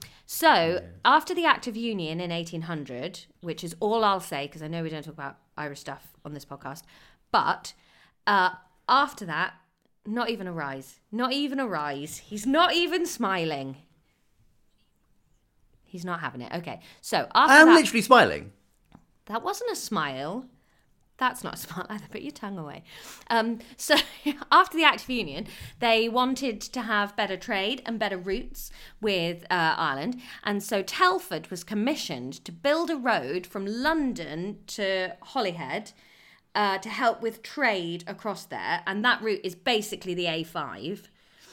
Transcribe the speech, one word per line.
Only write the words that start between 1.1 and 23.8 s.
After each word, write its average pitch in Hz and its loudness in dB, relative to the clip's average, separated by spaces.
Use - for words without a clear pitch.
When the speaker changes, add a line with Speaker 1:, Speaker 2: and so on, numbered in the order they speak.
Speaker 1:
the 339 0
Act - 4
of 226 -8
Union 180 -4
in 175 -4
eighteen 170 -6
hundred, 151 -8
which 165 -8
is 170 -10
all 220 2
I'll 196 2
say, 143 -8
'cause 156 -14
I 151 -10
know 165 -6
we 160 -4
don't 156 -8
talk 151 -14
about 139 -12
Irish 143 -10
stuff - -14
on 151 -12
this 143 -14
podcast, 139 -14
but, - 0
uh, 190 4
after 277 2
that, 170 -4
not 226 -2
even 214 -4
a 180 -8
rise. 139 -8
Not 247 -2
even 277 -2
a 269 -2
rise. 147 -4
He's 208 -8
not 320 4
even 339 0
smiling. 160 -2
He's 175 -12
not 175 -6
having 131 -6
it. 120 -10
Okay, 160 -8
so - 0
after 269 8
Speaker 2:
I 302 12
am 320 12
Speaker 1:
that 330 12
Speaker 2:
literally 233 6
smiling. 98 6
Speaker 1:
That 220 -6
wasn't 440 -4
a 359 -2
smile. 156 -6
That's - -2
not 139 -8
a - -12
smile - -10
either, 208 -10
put - -12
your 294 -10
tongue 202 -12
away. 147 -12
Um, 226 0
so, - 4